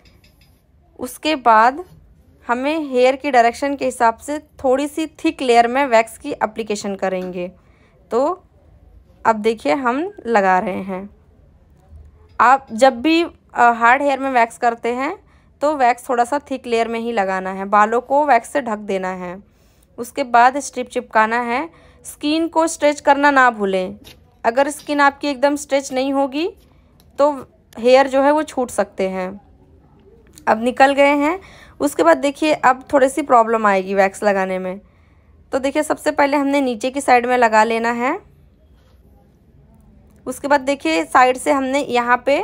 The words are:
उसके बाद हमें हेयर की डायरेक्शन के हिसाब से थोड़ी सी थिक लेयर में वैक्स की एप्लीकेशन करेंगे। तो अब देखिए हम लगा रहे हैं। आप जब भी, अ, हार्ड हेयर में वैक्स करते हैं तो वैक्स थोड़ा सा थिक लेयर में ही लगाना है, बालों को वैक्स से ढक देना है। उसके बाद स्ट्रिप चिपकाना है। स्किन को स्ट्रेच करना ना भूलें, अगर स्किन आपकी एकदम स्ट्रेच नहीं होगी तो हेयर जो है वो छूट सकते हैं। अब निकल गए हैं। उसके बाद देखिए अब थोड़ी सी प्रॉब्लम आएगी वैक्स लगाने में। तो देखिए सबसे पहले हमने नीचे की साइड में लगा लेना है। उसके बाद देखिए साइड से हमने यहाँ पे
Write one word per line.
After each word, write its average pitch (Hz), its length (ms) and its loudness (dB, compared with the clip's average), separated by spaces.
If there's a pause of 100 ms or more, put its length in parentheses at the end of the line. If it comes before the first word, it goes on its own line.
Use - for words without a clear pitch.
(1000)
उसके 302 380 -6
बाद 247 480 4 (640)
हमें 262 300 -4 (120)
हेयर 254 260 2
की 294 140 -6
डायरेक्शन 247 460 2
के 262 80 -8
हिसाब 233 320 0
से 294 220 -8 (260)
थोड़ी 269 240 0
सी 320 180 -6 (180)
थिक 320 180 -4
लेयर 233 260 4
में 262 180 0
वैक्स 226 320 0
की 294 140 -12
एप्लीकेशन 214 640 -6
करेंगे। 185 560 -6 (600)
तो 247 160 -2 (1000)
अब 226 100 4
देखिए 226 380 -2
हम 277 380 -2 (140)
लगा 196 320 2
रहे 196 240 -6
हैं। 190 260 -10 (1300)
आप 262 320 4
जब 240 300 4
भी, 320 200 2
अ, - 500 0
हार्ड 233 300 4
हेयर 277 160 0
में 269 120 -4
वैक्स 233 280 0
करते 233 360 -2
हैं 277 220 -6 (460)
तो 302 140 0
वैक्स 247 320 0
थोड़ा 240 160 0
सा 285 160 -4 (100)
थिक 262 160 -8
लेयर 226 220 -2
में 226 120 -6
ही 233 120 -6
लगाना 190 380 -4
है, 190 140 -8
बालों 208 360 2
को 277 260 0
वैक्स 233 220 2
से 285 140 -2
ढक 220 240 -6
देना 190 220 -4
है। 180 280 -10 (600)
उसके 247 260 -8
बाद 240 340 4
स्ट्रिप 254 300 -8
चिपकाना 233 520 -2
है। 247 280 -4 (360)
स्किन 311 440 -4
को 320 180 0
स्ट्रेच 294 340 -2
करना 285 300 2
ना 254 200 4
भूलें, 196 460 -4 (480)
अगर 269 260 0
स्किन 294 300 -6
आपकी 277 280 0
एकदम 285 280 0
स्ट्रेच 277 360 -4
नहीं 269 200 -2
होगी 277 340 -2 (720)
तो 285 120 2 (460)
हेयर 254 320 4
जो 269 140 2
है 277 80 4
वो 311 120 0
छूट 254 280 -6
सकते 196 380 -4
हैं। 185 200 -6 (1200)
अब 220 140 0
निकल 254 300 4
गए 285 240 4
हैं। 302 220 -2 (420)
उसके 294 220 -2
बाद 330 140 6
देखिए 285 380 -2
अब 254 380 0
थोड़ी 269 160 4
सी 294 140 -4
प्रॉब्लम 226 440 2
आएगी 196 280 0
वैक्स 190 280 0
लगाने 190 360 -2
में। 185 220 -10 (720)
तो 269 60 -4
देखिए 277 240 -2
सबसे - 280 -4
पहले 285 260 0
हमने 277 240 0
नीचे 254 300 -4
की 277 100 -6
साइड 247 260 2
में 254 100 0
लगा 220 280 4
लेना 226 280 -2
है। 254 260 -4 (2000)
उसके 262 220 -8
बाद 285 120 4
देखिए 302 440 -2
साइड 254 320 4
से 294 160 -2
हमने 269 280 -2
यहाँ 240 460 0
पे 277 180 2